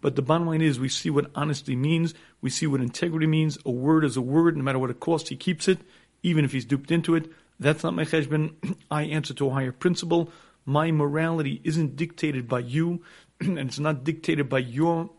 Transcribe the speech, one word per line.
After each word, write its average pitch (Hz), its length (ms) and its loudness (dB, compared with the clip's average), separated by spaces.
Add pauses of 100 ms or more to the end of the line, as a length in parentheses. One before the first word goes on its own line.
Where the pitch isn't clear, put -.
But 139 140 0
the 139 60 0
bottom 165 260 2
line 160 140 0
is 143 180 4
we 131 100 -2
see - 200 -4
what 143 240 0
honesty 139 420 -4
means. 160 380 0 (280)
We 127 80 -2
see 160 180 -2
what 135 140 0
integrity 160 460 -2
means. 156 380 2
A 131 60 -4
word 151 340 4
is 131 120 0
a 131 40 0
word. 160 340 4
No 139 80 -2
matter 131 160 2
what 127 120 0
it - 80 -8
costs, 160 300 -2
he 135 60 -8
keeps - 320 -2
it, 190 120 4 (420)
even 156 240 4
if 135 60 -2
he's 127 140 -4
duped 139 260 -2
into 165 240 2
it. 160 160 -2 (280)
That's 151 240 2
not 170 120 0
my 165 80 0
cheshbon. 156 840 -2
<clears throat> - 60 -10
I 151 120 -2
answer 151 300 -4
to 139 140 -2
a 143 40 0
higher 135 200 -2
principle. 170 580 0 (340)
My 151 280 2
morality 151 720 0
isn't 156 320 0
dictated 143 520 -4
by 123 120 0
you, 160 440 -2 (180)
<clears throat> - 180 -20
and 180 180 -2
it's 135 220 -6
not 147 240 0
dictated 156 440 -2
by 135 120 2
your 160 580 0